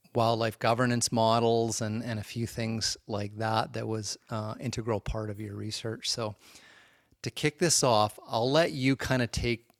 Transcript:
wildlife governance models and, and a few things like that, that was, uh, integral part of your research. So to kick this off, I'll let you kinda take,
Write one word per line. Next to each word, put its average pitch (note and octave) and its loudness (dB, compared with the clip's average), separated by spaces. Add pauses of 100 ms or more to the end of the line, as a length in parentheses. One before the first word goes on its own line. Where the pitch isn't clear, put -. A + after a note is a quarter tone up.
(140)
wildlife A2+ 2
governance A#2+ 2
models A2+ 2
and, A2 -4
and A2+ -6
a G#2 -8
few A#2 -6
things A2+ -4 (100)
like G#2 -6
that, A2 0
that A2+ -6
was, A2 -6 (120)
uh, A2 -6
integral A#2 -2
part G#2+ -4
of G2+ -10
your G#2 -10
research. G#2+ -6
So A2 -4 (880)
to - -6
kick - -2
this E3 4
off, G#2+ 6
I'll A#2+ 0
let E3 4
you C3+ 2
kinda B2 0
take, - -4 (120)